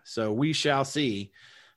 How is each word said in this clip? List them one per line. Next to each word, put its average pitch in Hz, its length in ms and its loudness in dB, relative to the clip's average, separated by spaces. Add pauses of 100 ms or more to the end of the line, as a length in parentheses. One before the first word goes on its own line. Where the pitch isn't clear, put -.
so 110 280 -2
we 147 200 2
shall 139 320 2
see. 117 480 -2 (440)